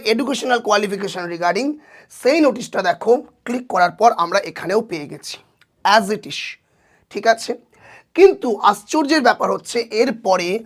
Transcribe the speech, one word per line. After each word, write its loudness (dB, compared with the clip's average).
educational -2
qualification -2
regarding, -2
সেই 2
নোটিশটা 0
দেখো, 0
ক্লিক -6
করার 2
পর 4
আমরা 0
এখানেও -4
পেয়ে -8
গেছি -16
as 4
it -4
is। -12
ঠিক -6
আছে, 0
কিন্তু 4
আশ্চর্যের 0
ব্যাপার 2
হচ্ছে -6
এরপরে -2